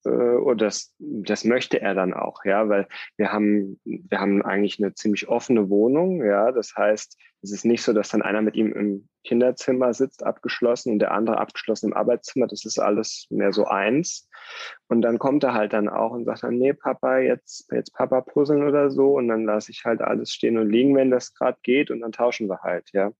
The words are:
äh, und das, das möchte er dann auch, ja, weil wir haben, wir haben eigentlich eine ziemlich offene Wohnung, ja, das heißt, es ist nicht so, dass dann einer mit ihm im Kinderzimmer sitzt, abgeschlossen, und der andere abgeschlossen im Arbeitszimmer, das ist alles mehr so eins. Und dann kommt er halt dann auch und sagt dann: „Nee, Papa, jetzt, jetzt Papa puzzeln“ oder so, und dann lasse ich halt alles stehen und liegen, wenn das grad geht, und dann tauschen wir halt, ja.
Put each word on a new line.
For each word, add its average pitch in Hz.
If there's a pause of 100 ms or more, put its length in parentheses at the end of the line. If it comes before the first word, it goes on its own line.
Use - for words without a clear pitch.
äh, 127
und 120
das, -
das 107
möchte 123
er 101
dann 92
auch, -
ja, 101
weil 98 (300)
wir 101
haben, 104
wir -
haben 101
eigentlich 101
eine 95
ziemlich -
offene 117
Wohnung, 139
ja, 104
das 117
heißt, 107 (240)
es 98
ist 101
nicht 117
so, 117
dass 104
dann 107
einer 104
mit 107
ihm 110
im 101 (160)
Kinderzimmer 127
sitzt, -
abgeschlossen, -
und 104
der 101
andere 110
abgeschlossen -
im -
Arbeitszimmer, 120
das 104
ist 110
alles 107
mehr 101
so 101
eins. 110 (600)
Und 117
dann 117
kommt 139
er 123
halt 107
dann 107
auch 113
und 120
sagt 113
dann: 120
„Nee, 135
Papa, 131
jetzt, -
jetzt 123
Papa 127
puzzeln“ 147
oder 143
so, 139
und 123
dann 110
lasse 107
ich -
halt 113
alles 113
stehen 117
und 110
liegen, 127
wenn 135
das 123
grad 127
geht, 139
und 117
dann 113
tauschen 120
wir 92
halt, 90
ja. 101